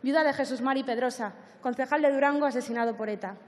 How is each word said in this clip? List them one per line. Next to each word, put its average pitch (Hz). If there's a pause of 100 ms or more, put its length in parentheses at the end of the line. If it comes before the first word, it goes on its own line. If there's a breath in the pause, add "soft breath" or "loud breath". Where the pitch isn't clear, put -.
viuda 285
de 285
Jesús 262
Mari 269
Pedrosa, 240 (280 loud breath)
concejal 262
de 285
Durango 285
asesinado 233
por 220
eta. 202 (120)